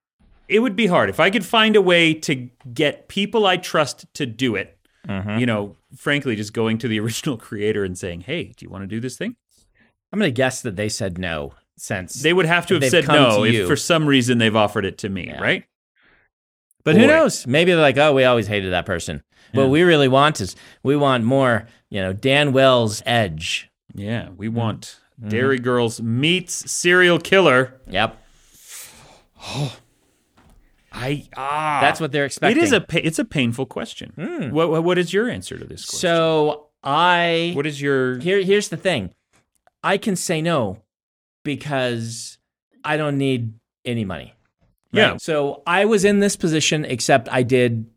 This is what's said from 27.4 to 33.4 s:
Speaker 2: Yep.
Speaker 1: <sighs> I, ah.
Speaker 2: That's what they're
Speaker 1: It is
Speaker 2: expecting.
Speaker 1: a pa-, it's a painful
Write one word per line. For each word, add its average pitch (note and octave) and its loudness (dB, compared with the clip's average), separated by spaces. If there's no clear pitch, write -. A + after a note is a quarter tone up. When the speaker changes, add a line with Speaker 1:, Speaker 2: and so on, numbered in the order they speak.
Speaker 2:
Yep. G#2 -2
Speaker 1:
<sighs> - -20
I, B2 -8
ah. D3 -4
Speaker 2:
That's D3 2
what D3 -4
they're C#3+ 0
Speaker 1:
It B2+ -4
is - -12
Speaker 2:
expecting. C4+ 2
Speaker 1:
a F#3 2
pa-, D#3+ -4
it's D#3+ -2
a D4+ -2
painful - -2